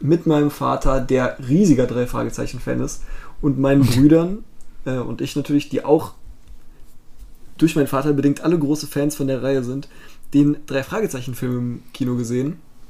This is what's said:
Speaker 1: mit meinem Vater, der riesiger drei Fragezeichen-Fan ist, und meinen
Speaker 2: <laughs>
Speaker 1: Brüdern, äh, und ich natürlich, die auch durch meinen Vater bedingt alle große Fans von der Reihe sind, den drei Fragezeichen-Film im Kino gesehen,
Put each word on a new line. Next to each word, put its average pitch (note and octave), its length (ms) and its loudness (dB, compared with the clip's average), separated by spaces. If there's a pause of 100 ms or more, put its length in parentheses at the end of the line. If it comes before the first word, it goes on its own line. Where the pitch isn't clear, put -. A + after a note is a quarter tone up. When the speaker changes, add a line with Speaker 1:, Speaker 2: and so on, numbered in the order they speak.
Speaker 1:
mit D#3+ 260 2
meinem D3 240 4
Vater, C3+ 500 0
der B2 360 0 (120)
riesiger C#3+ 380 6
drei A#2+ 200 -2
Fragezeichen-Fan B2 720 -4
ist, C3+ 220 -6 (400)
und C3+ 160 0
meinen C#3 280 6
Speaker 2:
<laughs> - 0 -
Speaker 1:
Brüdern, D#3+ 580 6 (400)
äh, C3 140 -2
und A#2+ 220 -6
ich C3+ 160 -6
natürlich, C#3+ 320 0
die - 160 -2
auch D#3 280 2 (1400)
durch D#3+ 200 2
meinen C#3 120 4
Vater C#3 240 0
bedingt C#3 300 2
alle E3+ 160 2
große D3 280 -2
Fans D3 300 -2
von C#3 120 -4
der B2+ 140 -2
Reihe C3+ 220 0
sind, C3 240 -6 (460)
den C#3+ 320 4
drei C3+ 180 -2
Fragezeichen-Film B2+ 720 -4
im A#2+ 240 -6 (100)
Kino B2 220 -2
gesehen, B2 440 -4 (320)